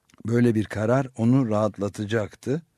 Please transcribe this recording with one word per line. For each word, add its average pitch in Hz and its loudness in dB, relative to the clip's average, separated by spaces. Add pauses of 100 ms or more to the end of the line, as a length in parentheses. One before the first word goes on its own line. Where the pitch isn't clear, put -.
(280)
Böyle 120 4
bir 107 0
karar 120 -2 (100)
onu 120 2
rahatlatacaktı. 107 -4 (160)